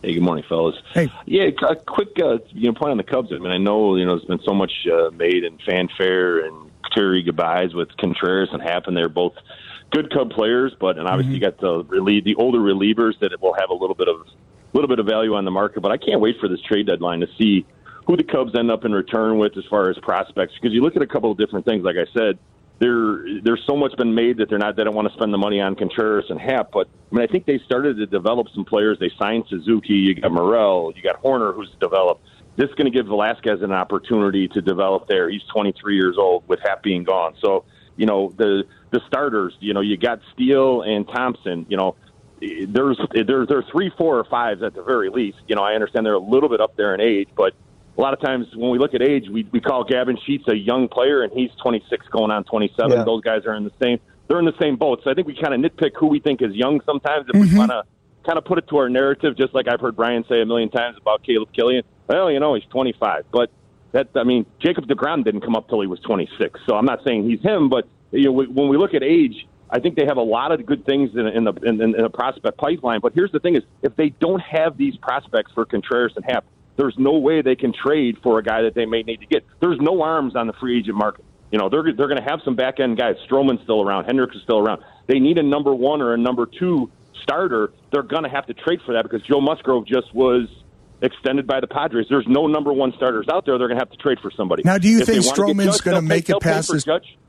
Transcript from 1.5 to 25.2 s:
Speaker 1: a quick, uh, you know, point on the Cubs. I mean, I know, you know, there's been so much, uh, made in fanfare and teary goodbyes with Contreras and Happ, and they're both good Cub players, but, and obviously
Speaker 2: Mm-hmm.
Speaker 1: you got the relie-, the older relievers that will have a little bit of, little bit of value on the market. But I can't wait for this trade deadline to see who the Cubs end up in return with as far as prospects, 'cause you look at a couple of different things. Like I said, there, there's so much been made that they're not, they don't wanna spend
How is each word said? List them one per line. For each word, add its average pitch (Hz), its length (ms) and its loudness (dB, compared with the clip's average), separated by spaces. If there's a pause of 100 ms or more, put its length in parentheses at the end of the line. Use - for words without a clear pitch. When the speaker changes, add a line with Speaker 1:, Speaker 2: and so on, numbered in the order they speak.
Speaker 1:
a 160 80 0
quick, - 320 -4 (160)
uh, 120 140 2 (100)
you 113 200 -2
know, 113 100 2
point 147 140 -2
on 120 40 0
the 98 80 -2
Cubs. 127 280 -2
I 73 60 -8
mean, 90 140 -8
I 92 60 0
know, 101 380 2
you 90 100 2
know, 90 100 2
there's 85 100 -8
been 90 200 -4
so 101 80 0
much, 95 180 0 (180)
uh, 82 200 2
made 85 340 0
in 82 140 -10
fanfare 90 880 0
and 78 240 -14 (240)
teary 92 280 2
goodbyes 85 520 -2
with 85 240 -6
Contreras 95 540 -2
and 78 100 -8
Happ, 85 240 -4
and 90 100 -4
they're 85 140 0
both 87 240 -2 (560)
good 151 200 -2
Cub 127 200 -2
players, 123 500 0
but, 92 180 0
and 85 80 -6
obviously 127 320 0
Speaker 2:
Mm-hmm. - 60 -2
Speaker 1:
you 92 60 0
got - 100 -20
the 85 240 -2
relie-, 95 400 0
the 104 120 0
older 120 240 2
relievers 104 600 2
that 95 100 -2 (120)
will 92 100 2
have 95 160 -2
a 92 60 -2
little 92 200 -2
bit 90 140 0
of, 82 180 -4 (460)
little 139 160 2
bit 120 120 2
of 101 60 -2
value 110 280 0
on 101 100 -2
the 95 60 -4
market. 98 320 -2
But 101 100 2
I 131 60 -2
can't 208 220 0
wait 113 200 2
for 104 80 -2
this 90 140 -4
trade 104 240 0
deadline 87 340 -2
to 87 160 -2
see 101 300 2 (400)
who 175 100 4
the 160 80 0
Cubs 123 320 -2
end 117 140 0
up 113 160 -2
in 107 60 0
return 110 460 0
with 104 200 0
as 92 100 -12
far 98 220 2
as 87 80 -6
prospects, 95 640 -4
'cause 113 100 0
you 117 80 2
look 170 160 0
at 160 60 2
a 127 40 0
couple 120 240 -2
of 98 60 -4
different 104 300 -2
things. 107 180 -2
Like 87 120 0
I 85 180 0
said, 107 240 0 (400)
there, 113 440 0 (200)
there's 113 240 0
so 143 100 0
much 143 220 0
been 117 160 0
made 117 240 2
that 107 100 0
they're 107 100 -2
not, 104 160 -2
they 107 100 0
don't 107 120 -2
wanna 104 160 0
spend 107 220 -2